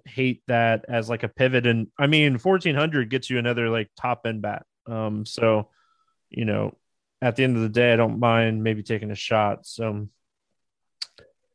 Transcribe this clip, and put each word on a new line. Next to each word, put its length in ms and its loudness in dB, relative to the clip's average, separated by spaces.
hate 400 -4
that 420 2
as, 200 -2
like, 160 -4
a 40 -6
pivot. 380 2
And 220 2
I 80 4
mean, 320 4
fourteen 380 0
hundred 340 0
gets 200 -4
you 80 0
another, 300 0
like, 280 -2
top 300 -6
end 160 -6
bat. 220 -8
Um, 400 -6
so, 440 0
you 160 -6
know, 320 -2
at 140 0
the 80 0
end 140 2
of 60 0
the 60 0
day, 240 4
I 40 6
don't 240 2
mind 420 2
maybe 220 -2
taking 260 -6
a 60 -8
shot. 500 0
So 420 -8